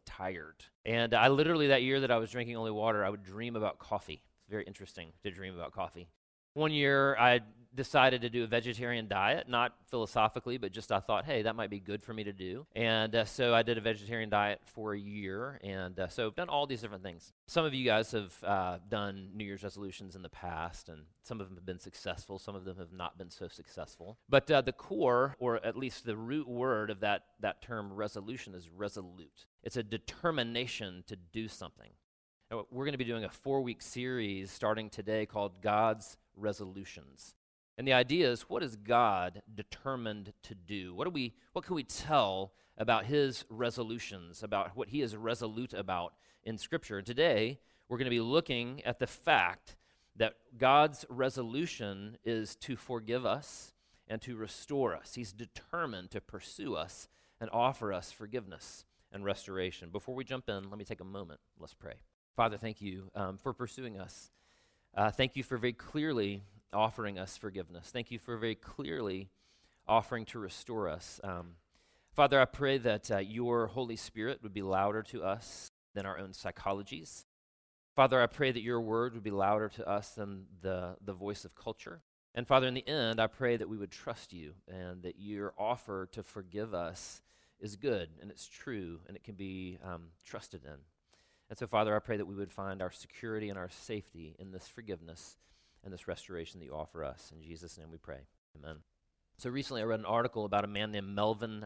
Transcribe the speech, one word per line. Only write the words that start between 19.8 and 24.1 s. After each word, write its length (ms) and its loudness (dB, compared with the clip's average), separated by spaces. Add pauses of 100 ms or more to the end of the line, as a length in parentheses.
in 80 -14
the 60 -10
past, 600 -6
and 160 -16 (160)
some 180 -8
of 80 -6
them 100 -14
have 80 -16
been 140 -6
successful, 600 -8
some 160 -10
of 100 -10
them 120 -8
have 140 -12
not 280 -8
been 100 -10
so 180 -10
successful. 680 -14 (100)